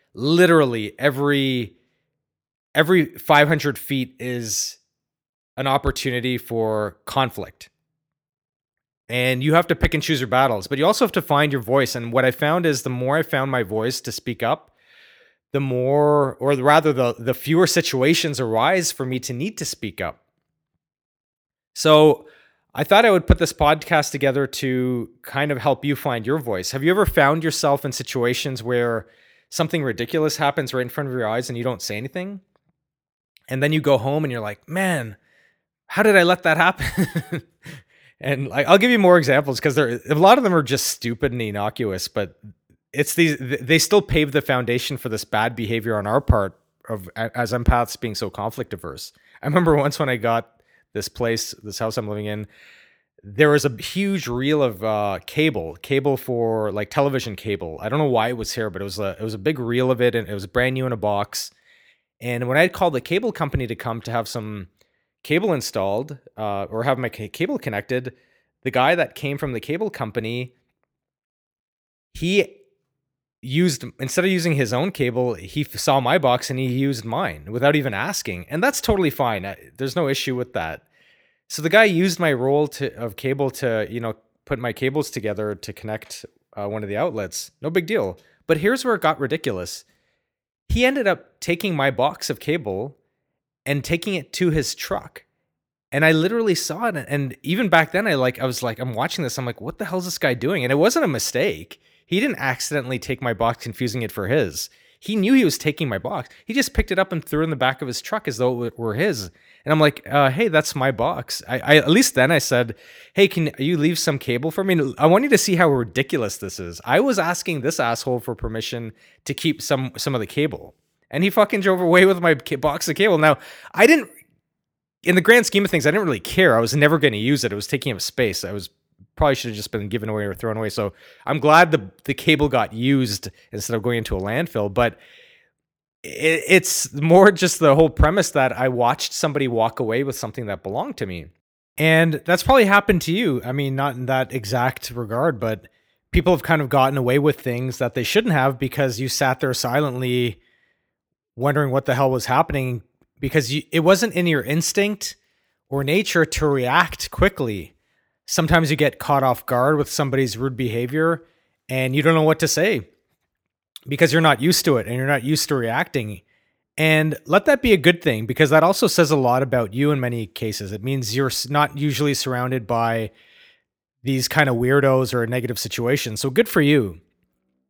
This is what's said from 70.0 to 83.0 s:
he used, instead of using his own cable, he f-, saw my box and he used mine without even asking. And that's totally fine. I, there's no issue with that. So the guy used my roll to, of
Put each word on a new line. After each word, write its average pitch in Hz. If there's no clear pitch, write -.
he 185
used, 147
instead 151
of 190
using 170
his 123
own 156
cable, 123
he 104
f-, -
saw 135
my 147
box 123
and 131
he 131
used 127
mine 110
without 135
even 131
asking. 98
And 160
that's 262
totally 190
fine. 110
I, 98
there's 135
no 160
issue 135
with 123
that. 80
So -
the 165
guy 214
used 180
my 160
roll 139
to, 139
of 113